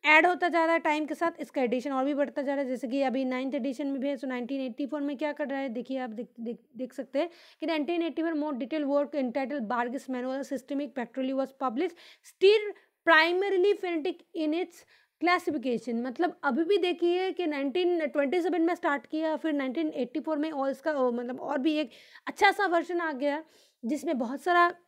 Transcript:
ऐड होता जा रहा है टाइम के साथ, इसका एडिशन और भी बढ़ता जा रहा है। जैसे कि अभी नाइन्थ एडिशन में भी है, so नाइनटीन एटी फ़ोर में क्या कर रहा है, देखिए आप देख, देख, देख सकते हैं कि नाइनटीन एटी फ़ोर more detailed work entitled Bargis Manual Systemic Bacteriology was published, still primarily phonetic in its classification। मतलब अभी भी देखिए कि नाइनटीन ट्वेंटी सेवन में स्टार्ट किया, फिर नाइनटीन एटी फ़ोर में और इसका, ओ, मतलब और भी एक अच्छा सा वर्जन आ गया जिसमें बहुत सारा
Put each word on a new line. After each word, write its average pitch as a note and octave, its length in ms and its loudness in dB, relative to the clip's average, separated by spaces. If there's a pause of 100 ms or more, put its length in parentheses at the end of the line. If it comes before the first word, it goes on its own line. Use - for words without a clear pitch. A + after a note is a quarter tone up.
ऐड D#4 200 8
होता F4+ 240 4
जा D#4+ 140 4
रहा E4 100 4
है E4 60 4
टाइम D#4 260 0
के D4+ 100 -6
साथ, E4+ 240 0
इसका C#4+ 220 -4
एडिशन B3+ 300 0
और C4 140 0
भी D4 80 0
बढ़ता C#4+ 280 -2
जा C#4 140 -2
रहा C#4 80 -2
है। B3 60 -4
जैसे B3+ 180 -6
कि C4+ 140 0
अभी C4 240 0
नाइन्थ B3+ 300 -2
एडिशन C#4 320 -2
में C#4 140 -4
भी C#4 60 -2
है, C#4+ 100 -2
so B3+ 80 -8
नाइनटीन B3+ 360 -4
एटी C4 240 -6
फ़ोर D4 160 -6
में C#4+ 160 -4
क्या D4 160 -4
कर D4 140 -6
रहा C4+ 120 -4
है, C4+ 100 -4
देखिए B3 280 -6
आप B3+ 120 -6
देख, A3 180 -10 (120)
देख, A#3 180 -8 (200)
देख B3+ 160 -10
सकते C4+ 260 -6
हैं E4+ 100 -2 (300)
कि D#4+ 60 -6
नाइनटीन D#4+ 360 0
एटी E4 200 -2
फ़ोर E4 120 0
more D4+ 200 -2
detailed C#4 320 -2
work C#4+ 300 0
entitled C4+ 460 -2
Bargis A#3+ 480 -4
Manual C4 440 -4
Systemic C#4 400 -4
Bacteriology C4 420 -4
was C4 140 -2 (140)
published, C4+ 320 -2 (380)
still G#4 400 6 (360)
primarily F#4 720 4
phonetic D#4+ 320 -2 (340)
in E4 180 0
its F4+ 100 -20 (480)
classification। C#4+ 680 0
मतलब B3+ 500 -2
अभी C#4+ 200 2
भी F#4+ 140 2
देखिए F4+ 540 2
कि F4+ 160 -2
नाइनटीन D4+ 600 0
ट्वेंटी D4 340 0
सेवन E4 200 0
में E4+ 140 2
स्टार्ट D4 300 -2
किया, D#4 300 -2
फिर D#4 180 -2
नाइनटीन C#4+ 360 -2
एटी B3+ 300 -4
फ़ोर D#4 180 -2
में D#4 140 -2
और C4+ 180 -2
इसका, C4+ 220 -4
ओ, C4 200 2
मतलब A#3+ 300 -6
और C#4+ 160 -2
भी D4+ 200 2
एक D4+ 120 -2 (380)
अच्छा G4 240 4
सा G4 140 2
वर्जन E4+ 360 0
आ D#4+ 100 -2
गया C#4+ 320 -2 (420)
जिसमें C#4+ 320 -2
बहुत B3 240 -4
सारा F4 340 4 (120)